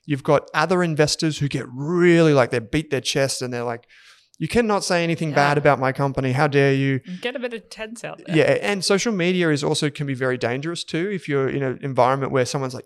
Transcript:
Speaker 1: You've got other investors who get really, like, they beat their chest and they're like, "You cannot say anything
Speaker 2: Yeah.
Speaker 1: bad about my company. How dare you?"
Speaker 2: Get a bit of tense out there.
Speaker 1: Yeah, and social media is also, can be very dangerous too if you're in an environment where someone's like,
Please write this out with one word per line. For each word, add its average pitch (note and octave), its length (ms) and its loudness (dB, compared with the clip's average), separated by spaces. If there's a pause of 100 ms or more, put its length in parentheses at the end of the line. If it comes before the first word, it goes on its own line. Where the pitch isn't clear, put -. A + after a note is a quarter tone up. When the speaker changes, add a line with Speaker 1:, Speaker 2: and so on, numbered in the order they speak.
Speaker 1:
You've C#3 180 -2
got D3 300 2
other E3 300 2
investors D#3 560 0
who C#3+ 80 -2
get C3 240 -4
really, E3+ 600 4
like, B2 180 4
they B2 80 0
beat D3+ 300 -4
their C3 120 -2
chest C3+ 400 -2
and B2 120 -8
they're A#2+ 100 -6
like, A#2+ 220 -8 (540)
"You D#3+ 80 -4
cannot G#3+ 360 0
say F3 200 0
anything E3 260 -2
Speaker 2:
Yeah. C#3 60 -2
Speaker 1:
bad C#3+ 220 4
about C#3+ 220 4
my C3 120 0
company. C3+ 400 -2
How D3 160 2
dare C#3 260 4
you?" C3+ 260 0 (220)
Speaker 2:
Get B3 140 -6
a C4+ 40 -8
bit A#3+ 140 -8
of A3+ 160 -14
tense A3 340 -16
out D#3 220 -12
there. F3+ 100 -2
Speaker 1:
Yeah, D#3 260 4
and G3+ 220 -4
social G3+ 300 0
media F3+ 380 0
is C#3+ 120 0
also, D3+ 260 0
can C#3+ 180 -8
be C#3 80 -4
very B2+ 220 -2
dangerous C3+ 460 -4
too E3+ 280 -4
if F#3+ 160 -8
you're C#3 220 0
in C#3 140 -2
an C3 180 -4
environment C3 500 0
where C3 140 2
someone's C3 280 -6
like, B2 120 -12